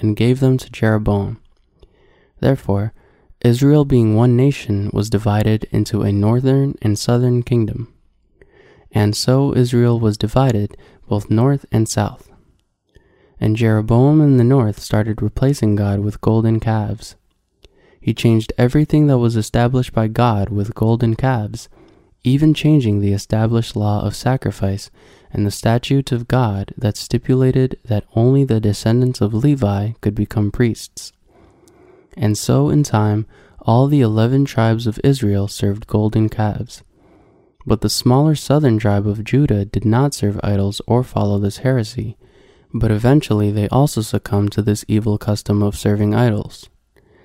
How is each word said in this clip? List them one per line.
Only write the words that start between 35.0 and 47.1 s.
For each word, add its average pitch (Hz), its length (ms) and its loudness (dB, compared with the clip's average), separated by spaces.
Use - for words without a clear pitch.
Israel 104 420 0
served 101 400 -4
golden 107 420 0
calves. - 540 -6
But - 180 0
the 104 80 -2
smaller 143 440 2
southern 139 440 2
tribe 104 280 0
of 104 160 -4
Judah 113 420 0
did 104 200 -4
not 123 300 2
serve 101 280 -4
idols 101 440 -2
or 123 180 0
follow 101 340 -2
this 101 200 -4
heresy, 113 580 -4
but 110 160 0
eventually 107 640 2
they 104 160 -2
also 131 320 0
succumbed 101 520 -2
to 107 100 -2
this 107 260 -2
evil 104 300 0
custom 104 440 -2
of 101 140 -2
serving 104 380 0
idols. 110 540 -2